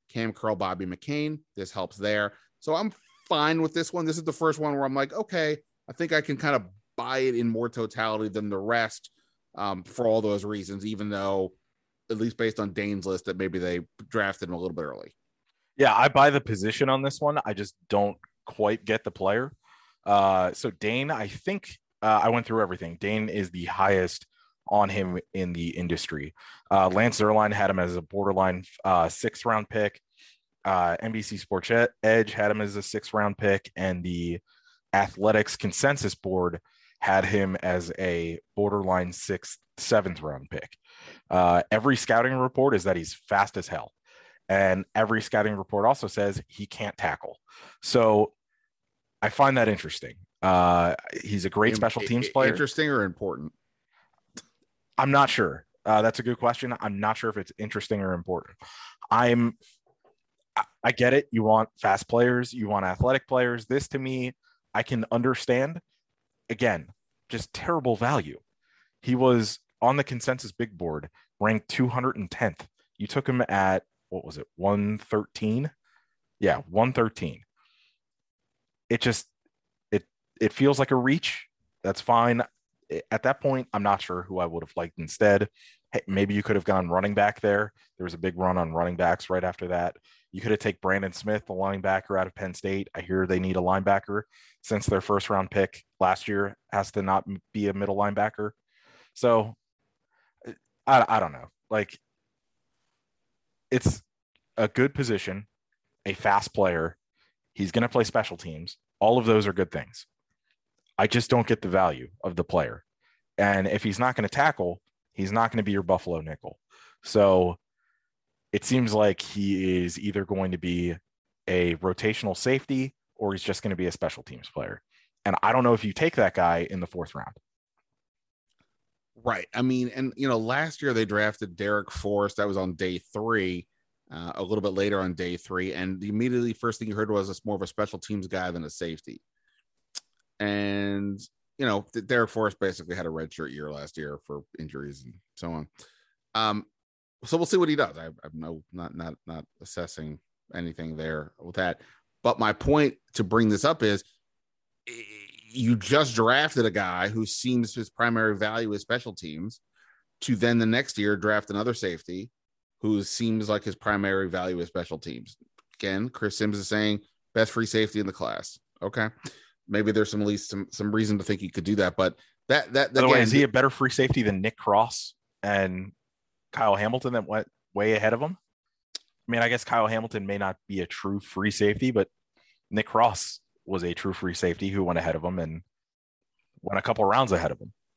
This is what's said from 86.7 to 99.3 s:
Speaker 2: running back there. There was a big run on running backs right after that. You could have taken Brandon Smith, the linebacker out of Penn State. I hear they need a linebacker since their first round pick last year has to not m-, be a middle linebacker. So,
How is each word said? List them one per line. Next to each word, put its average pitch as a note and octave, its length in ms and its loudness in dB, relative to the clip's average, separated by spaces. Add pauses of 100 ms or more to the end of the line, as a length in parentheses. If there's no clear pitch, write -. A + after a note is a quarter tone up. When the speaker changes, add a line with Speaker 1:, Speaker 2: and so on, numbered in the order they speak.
Speaker 2:
running F#2+ 240 0
back G#2 260 2
there. G#2 320 2 (260)
There F#2 60 -8
was E2+ 120 -6
a E2 40 -14
big F2 180 -2
run F2+ 200 2
on E2 160 0
running E2+ 220 0
backs F2 340 0
right F#2 140 0
after F2+ 240 -6
that. F2 280 -2 (360)
You F#2 100 -12
could A2 100 -2
have G#2 80 2
taken G#2 220 -4
Brandon F#2+ 320 0
Smith, G#2+ 320 -4
the G2+ 80 -10
linebacker F#2+ 680 -2
out F#2 80 0
of - 80 -18
Penn F#2 180 -8
State. G2 400 -4
I F#2 80 -10
hear F#2 240 0
they F#2 140 2
need F#2 180 -2
a F#2 40 2
linebacker G2 640 0 (380)
since G#2 240 -4
their F#2+ 160 2
first G2+ 280 0
round F#2+ 220 0
pick - 320 -2 (160)
last F#2 280 2
year G2+ 300 -2 (140)
has G2+ 200 -2
to G2+ 100 -4
not F#2+ 260 2
m-, F#2+ 140 -10 (120)
be G#2 140 -2
a G2 60 0
middle G2 220 -4
linebacker. G#2 560 -2 (640)
So, A2+ 420 4 (1300)